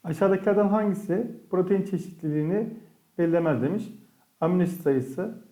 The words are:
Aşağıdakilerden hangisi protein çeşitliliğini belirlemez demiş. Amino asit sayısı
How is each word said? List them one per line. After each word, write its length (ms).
Aşağıdakilerden 600
hangisi 640
protein 340
çeşitliliğini 880
belirlemez 440
demiş. 320
Amino 220
asit 180
sayısı 540